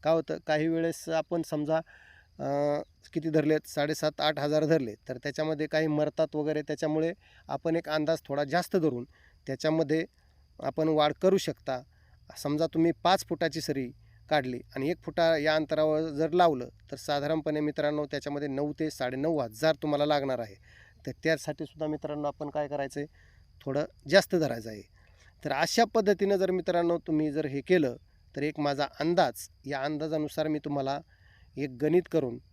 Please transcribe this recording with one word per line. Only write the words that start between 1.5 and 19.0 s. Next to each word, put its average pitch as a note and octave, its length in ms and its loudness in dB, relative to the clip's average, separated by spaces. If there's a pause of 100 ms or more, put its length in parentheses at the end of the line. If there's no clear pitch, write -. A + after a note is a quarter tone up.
अ, D3 440 0 (300)
किती D#3+ 180 -4
धरलेत, D3+ 360 4
साडेसात, D3+ 540 -2
आठ D3 180 0
हजार D3+ 260 2
धरले, C#3+ 300 2 (140)
तर C3 80 -6
त्याच्यामध्ये D3+ 500 -4
काही D#3 200 0
मरतात D3+ 500 0
वगैरे. D3+ 260 -2
त्याच्यामुळे D#3 500 -2 (360)
आपण D#3+ 280 -2
एक E3 120 -2
अंदाज D#3 300 0 (100)
थोडा D3 160 0
जास्त E3+ 320 0
धरून C3+ 280 0 (420)
त्याच्यामध्ये D#3 580 0 (580)
आपण D#3 260 0
वाढ D3+ 240 4 (100)
करू - 140 6
शकता. C3+ 460 -4 (560)
समजा, D3+ 280 0
तुम्ही E3 260 2 (100)
पाच F#3 260 4
फुटाची D#3+ 320 -2
सरी C3+ 320 -4 (380)
काढली B2+ 300 0 (160)
आणि C#3 140 -2
एक F3 120 -2
फुटा E3 340 2
या D#3 180 2
अंतरावर D#3 480 2
जर D#3 280 -2
लावलं, D#3+ 380 4 (220)
तर C#3+ 60 -10
साधारणपणे D3+ 640 -2
मित्रांनो, D3 460 -2
त्याच्यामध्ये C#3+ 420 -6
नऊ C#3+ 240 -4
ते D#3 180 -4
साडेनऊ C3+ 480 -2